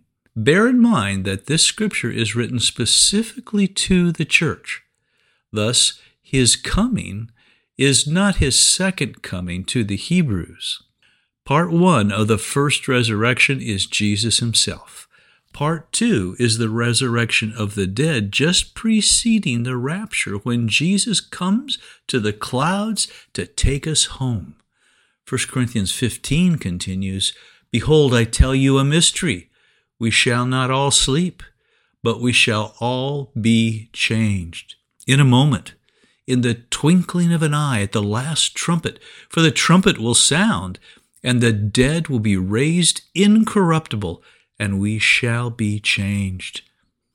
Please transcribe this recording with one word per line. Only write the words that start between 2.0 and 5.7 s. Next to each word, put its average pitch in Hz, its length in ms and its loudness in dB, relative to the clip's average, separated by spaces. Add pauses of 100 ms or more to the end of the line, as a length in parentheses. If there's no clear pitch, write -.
is 110 220 -4
written 120 260 -4
specifically - 1080 0
to 175 440 0
the 165 140 -4
church. - 560 -4 (720)
Thus, 107 400 0 (300)